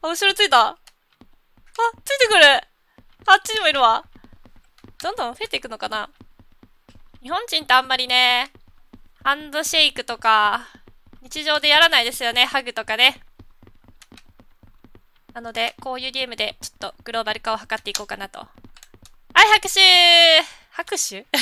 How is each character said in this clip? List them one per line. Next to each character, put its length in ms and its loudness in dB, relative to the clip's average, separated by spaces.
あ、 60 -8
後 180 -4
ろ 80 2
つ 100 -2
い 60 0
た。 200 4
あ、 80 -12
つ 80 -8
い 80 -2
て 80 4
く 100 0
る。 100 8
あ 140 4
っ 80 -2
ち 80 -10
に 100 -4
も 80 0
い 40 -2
る 60 -2
わ。 240 2
ど 100 -8
ん 40 -12
ど 140 -6
ん 40 -12
増 100 -16
え 40 -12
て 100 -8
い 40 -8
く 80 -16
の 80 -14
か 100 -10
な？ 220 -8
日 80 -20
本 180 -6
人 160 -6
っ 40 -20
て 60 4
あ 80 4
ん 60 -12
ま 80 -2
り 120 -6
ね、 440 0
ハ 120 -2
ン 160 -18
ド 120 -6
シ 140 -4
ェ 60 4
イ 100 0
ク 100 -10
と 140 -10
か、 500 0
日 220 -14
常 160 -2
で 80 -2
や 120 4
ら 80 6
な 140 2
い 40 -2
で 60 -4
す 120 -10
よ 100 -4
ね、 120 2
ハ 180 -4
グ 100 -12
と 100 -8
か 140 -6
ね。 240 2
な 60 -16
の 140 -16
で、 260 -6
こ 140 -10
う 80 -12
い 80 -10
う 20 -12
ゲ 120 -6
ー 40 -8
ム 80 -16
で、 240 -8
ち 120 -16
ょ 20 -20
っ 60 -20
と 240 -14
グ 100 -16
ロ 80 -4
ー 20 -8
バ 100 -6
ル 60 -8
化 140 -6
を 40 -6
図 160 -16
っ 40 -6
て 140 -12
い 20 -14
こ 120 -6
う 20 -20
か 100 -12
な 100 -14
と。 120 -18
は 60 -18
い、 40 -20
拍 180 -2
手！ 720 6
拍 260 -10
手？ 320 -10
<laughs> 120 -2